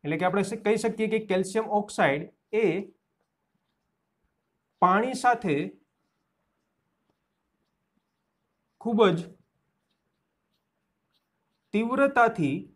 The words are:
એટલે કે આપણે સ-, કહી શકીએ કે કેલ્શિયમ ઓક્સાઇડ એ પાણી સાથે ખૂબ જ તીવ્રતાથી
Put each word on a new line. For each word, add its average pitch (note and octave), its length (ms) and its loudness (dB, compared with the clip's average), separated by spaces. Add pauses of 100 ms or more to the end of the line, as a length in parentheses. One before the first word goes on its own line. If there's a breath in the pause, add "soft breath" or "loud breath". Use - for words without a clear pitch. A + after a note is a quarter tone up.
એટલે D3 140 -4
કે F3+ 100 0
આપણે F#3+ 160 0
સ-, G#3+ 160 -6
કહી G#3+ 180 0
શકીએ A3 300 -2
કે A3 180 -2
કેલ્શિયમ G3 460 -2
ઓક્સાઇડ F#3 560 -2 (260)
એ A3 120 2 (2250)
પાણી G#3 340 2
સાથે A#3 400 0 (3250)
ખૂબ A3+ 240 2
જ E3+ 200 2 (2500)
તીવ્રતાથી A#3 840 2 (200)